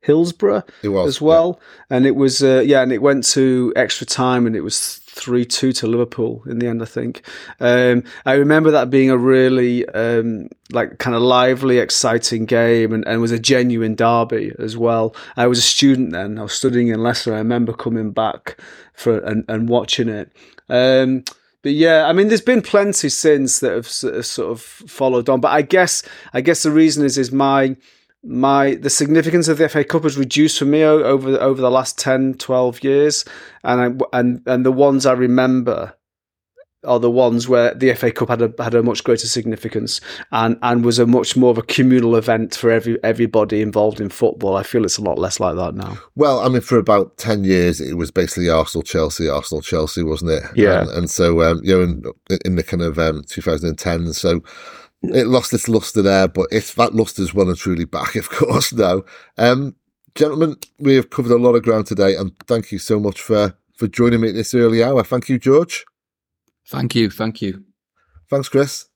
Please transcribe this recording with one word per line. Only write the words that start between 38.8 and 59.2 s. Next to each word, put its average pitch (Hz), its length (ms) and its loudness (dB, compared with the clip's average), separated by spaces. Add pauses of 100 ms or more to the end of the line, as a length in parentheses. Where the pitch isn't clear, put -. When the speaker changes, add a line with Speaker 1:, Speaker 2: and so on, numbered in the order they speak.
Speaker 1:
much 117 220 -2
greater 120 220 0
significance 113 760 -6 (320)
and, 113 280 0
and 120 220 0
was 120 160 2
a 117 60 6
much 120 320 2
more 123 120 4
of 113 80 2
a 113 40 -6
communal 127 560 2
event 113 380 -2
for 117 160 0
every, 113 340 -2
everybody 110 560 0
involved 107 400 -2
in 101 80 -6
football. 98 480 -2
I 98 60 -4
feel 117 200 -2
it's 90 140 -4
a 107 40 -8
lot 92 160 -2
less 92 220 -4
like 90 160 -2
that 85 200 -6
now. 104 220 -12 (180)
Speaker 2:
Well, 139 260 2
I 123 80 0
mean, 127 120 0
for 123 160 0
about 101 400 0
ten 104 280 -2
years, 87 340 2
it 69 140 -8
was 85 180 -6
basically 87 380 -2
Arsenal, 80 340 -2
Chelsea, 80 460 -4
Arsenal, 73 320 -6
Chelsea, 80 420 -4
wasn't 80 280 -4
it? 73 120 -2 (120)
Speaker 1:
Yeah. 101 260 4
Speaker 2:
And, 80 80 -4
and 85 200 -4
so, 85 320 2
um, 82 220 2
you 92 140 2
know, 85 360 -2 (160)
in, 92 140 -2
in 92 140 -2
the 82 60 -2
kind 87 180 -6
of, 82 180 -4
um, 78 280 -2
two - 140 -12
thousand 82 280 -2
and 78 100 -6
ten, 85 320 -4
so 85 300 -2 (600)
it 107 260 0
lost 123 260 0
its - 160 -4
lustre 110 320 0
there, 95 260 4
but 90 240 -2
it's, - 220 -4
that 117 200 0
luster's 104 400 -2
well 95 140 2
and 87 100 -2
truly 85 280 -4
back, - 300 -8
<laughs> - 20 -2
of - 120 -8
course, - 440 -4
now. 95 300 0 (340)